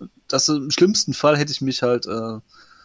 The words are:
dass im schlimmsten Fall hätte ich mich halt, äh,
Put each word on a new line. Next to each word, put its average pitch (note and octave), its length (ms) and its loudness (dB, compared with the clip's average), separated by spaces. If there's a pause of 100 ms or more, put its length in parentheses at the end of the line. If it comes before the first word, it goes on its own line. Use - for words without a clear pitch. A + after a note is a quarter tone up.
(260)
dass C3+ 220 0
im D3 240 -2
schlimmsten F3+ 420 2
Fall D3 240 4
hätte D3 140 -2
ich - 80 -8
mich C3 220 -2
halt, B2 240 0
äh, A2+ 320 -6 (460)